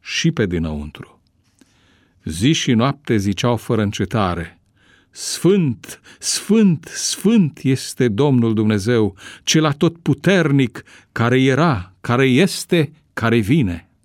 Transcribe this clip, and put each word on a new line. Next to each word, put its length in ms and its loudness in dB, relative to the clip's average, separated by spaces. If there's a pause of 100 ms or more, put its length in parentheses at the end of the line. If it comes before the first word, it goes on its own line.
și 300 -2
pe 140 -2
dinăuntru. 680 -8 (1120)
Zi 280 0
și 200 0
noapte 460 0
ziceau 380 -2
fără 260 -2
încetare: 800 -4 (480)
„Sfânt, 920 -2 (180)
sfânt, 760 0
sfânt 720 0
este 440 -2
Domnul 460 2
Dumnezeu, 640 0 (280)
cel 220 0
atotputernic, 1160 0 (280)
care 300 2
era, 600 0
care 240 0
este, 680 0 (220)
care 240 0
vine.” 520 0 (160)